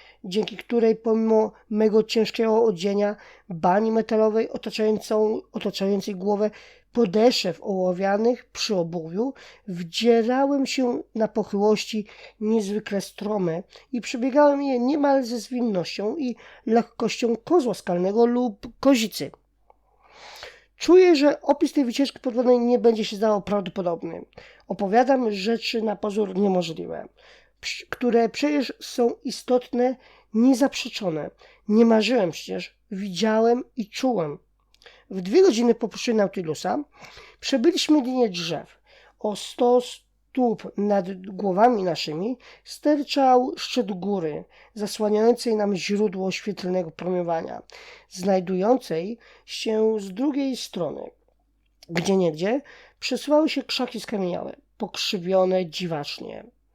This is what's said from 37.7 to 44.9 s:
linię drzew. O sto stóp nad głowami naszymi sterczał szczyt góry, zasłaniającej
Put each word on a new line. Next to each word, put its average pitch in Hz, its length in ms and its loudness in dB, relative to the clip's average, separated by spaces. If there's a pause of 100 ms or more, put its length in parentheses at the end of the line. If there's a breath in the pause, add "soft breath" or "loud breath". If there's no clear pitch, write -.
linię 247 260 0
drzew. 170 520 -8 (400 soft breath)
O 208 160 -4
sto 247 440 2
stóp - 960 -4
nad 196 500 -2
głowami 202 560 2
naszymi 175 560 -4 (260 loud breath)
sterczał 269 920 2
szczyt 214 360 -4
góry, 180 520 -4 (300 soft breath)
zasłaniającej 214 800 0